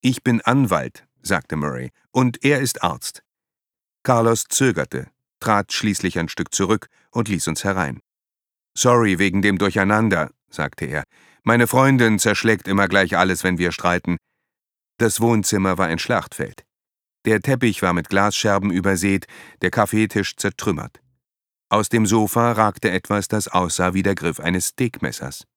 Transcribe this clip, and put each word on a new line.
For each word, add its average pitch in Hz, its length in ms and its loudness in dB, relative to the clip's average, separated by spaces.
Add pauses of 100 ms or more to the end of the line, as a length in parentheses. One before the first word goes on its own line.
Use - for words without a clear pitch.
"Ich 127 220 0
bin 117 180 2
Anwalt", 95 680 0 (160)
sagte 82 340 -4
Murray, 65 340 -6 (200)
"und 123 340 -2
er 139 160 2
ist - 220 -4
Arzt." - 400 -6 (800)
Carlos 117 460 2
zögerte, 76 600 -2 (320)
trat 104 320 0
schließlich 95 460 -2
ein 82 100 -4
Stück - 260 -8
zurück 98 340 0 (220)
und 117 180 -4
ließ 87 200 -4
uns 80 160 -6
herein. 92 360 -4 (760)
"Sorry 117 420 4
wegen 95 220 0
dem 98 160 2
Durcheinander", 98 760 0 (200)
sagte - 340 -8
er. 71 200 -6 (380)
"Meine 120 240 4
Freundin 123 520 4
zerschlägt 110 500 0
immer 98 200 2
gleich 95 280 2
alles, 92 280 2
wenn 92 120 0
wir 85 160 -2
streiten." 87 460 -2 (800)
Das 110 220 0
Wohnzimmer 101 580 2
war 95 80 0
ein 82 120 -2
Schlachtfeld. - 680 -6 (600)
Der 107 160 4
Teppich 123 420 0
war 92 100 2
mit 87 160 -2
Glasscherben 101 600 0
übersät, 95 560 0 (340)
der 90 100 0
Kaffeetisch 107 680 0
zertrümmert. - 640 -4 (680)
Aus 107 200 0
dem 110 180 2
Sofa 113 460 2
ragte 107 380 0
etwas, 95 360 -2
das 107 220 -4
aussah 90 460 0
wie 95 100 0
der 98 100 2
Griff 82 240 -4
eines 87 300 -2
Steakmessers. - 760 -8 (120)